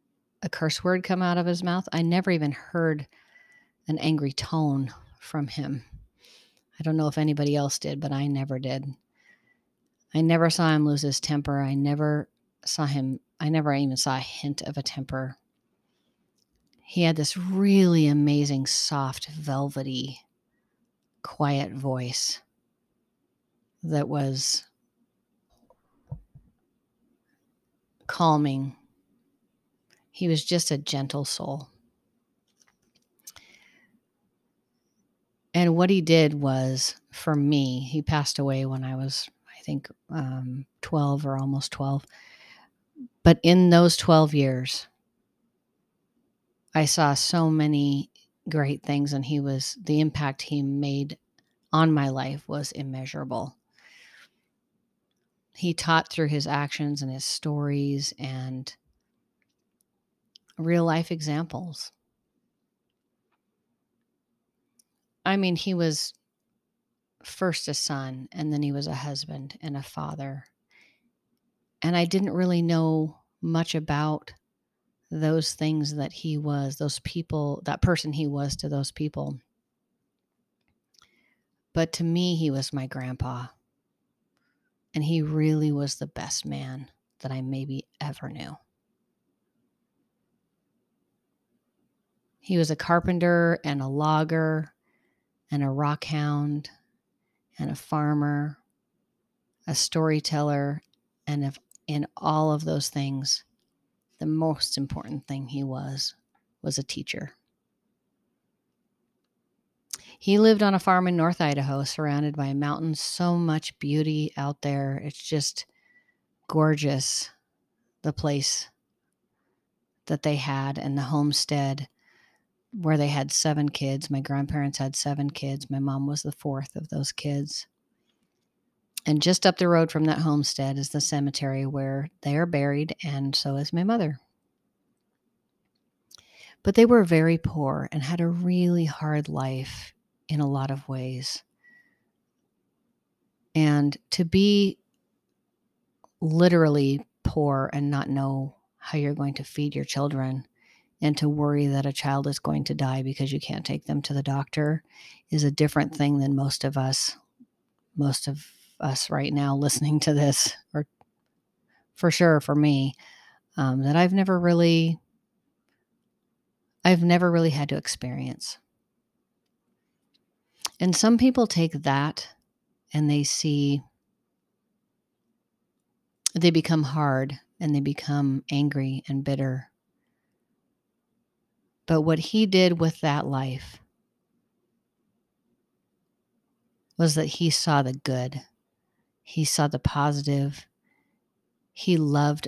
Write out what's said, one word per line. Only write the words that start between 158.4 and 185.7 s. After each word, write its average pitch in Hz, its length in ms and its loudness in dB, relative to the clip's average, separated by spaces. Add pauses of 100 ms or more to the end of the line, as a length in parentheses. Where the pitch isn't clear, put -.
us - 300 -2
right 143 220 -2
now 143 240 0
listening 147 440 2
to 151 140 2
this, 143 400 2 (200)
or 151 120 -4 (1080)
for 175 160 2
sure 160 300 6
for 147 140 -2
me, 143 400 4 (640)
um, 135 260 0
that 143 140 2
I've 180 160 4
never 190 260 4
really, 170 600 4 (1900)
I've 175 180 6
never 175 280 6
really 165 200 4
had 147 200 0
to 147 60 -2
experience. - 800 -8 (2250)
And 180 140 2
some 226 240 4
people 247 300 4
take 165 240 0
that 143 560 -2 (640)
and 151 160 4
they 147 140 2
see, 143 580 0 (2500)
they 175 160 6
become 160 340 2
hard 135 560 0 (180)
and 151 160 0
they 143 60 2
become 139 680 -2
angry 139 600 -2
and 139 160 -4
bitter. 135 460 -4 (2250)
But 160 160 4
what 160 180 2
he 220 260 2
did 185 320 4
with 160 220 0
that 147 260 0
life 135 540 -6 (3250)